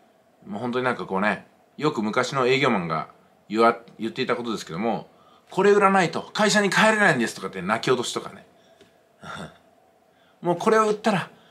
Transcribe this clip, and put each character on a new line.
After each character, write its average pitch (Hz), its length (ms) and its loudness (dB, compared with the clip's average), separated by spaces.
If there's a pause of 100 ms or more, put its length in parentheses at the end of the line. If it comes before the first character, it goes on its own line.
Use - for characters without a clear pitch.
(460)
も 101 120 -12
う 110 40 -10
本 120 120 -6
当 127 60 -2
に 127 60 -2
な 120 80 0
ん - 20 -14
か 92 100 -10
こ 95 120 -4
う 95 40 -2
ね、 104 260 -2 (300)
よ 143 140 -2
く 110 120 -4
昔 120 300 -2
の 131 140 0
営 131 120 2
業 135 100 2
マ 107 100 0
ン 85 80 -6
が 80 220 -6 (400)
言 107 120 0
わ-、 117 160 4 (220)
言 110 100 -6
っ - 20 -14
て 135 100 -6
い 120 60 -4
た 123 80 0
こ 120 80 -6
と 117 80 -6
で 98 60 -4
す - 80 -10
け 80 80 -14
ど 85 60 -6
も、 104 300 -4 (400)
「こ 190 140 0
れ 202 80 6
売 208 100 6
ら 196 100 6
な 190 120 4
い 160 80 -2
と 104 100 -6
会 - 300 0
社 202 100 2
に 196 80 2
帰 175 140 4
れ 220 140 4
な 202 140 4
い 143 40 2
ん 123 40 -2
で 110 80 0
す」 - 80 -8
と - 60 -16
か 95 60 -8
っ - 20 -10
て 90 120 -12
泣 107 200 -2
き - 80 -2
落 123 80 2
と 120 60 -2
し - 100 -8
と - 80 -6
か - 80 -12
ね。 - 160 -20 (760)
<laughs> - 60 -18 (1120)
「も 170 140 0
う - 20 -6
こ 226 120 0
れ 220 100 6
を 214 80 2
売 214 40 2
っ 202 40 0
た 214 160 -2
ら、 180 180 -2 (220)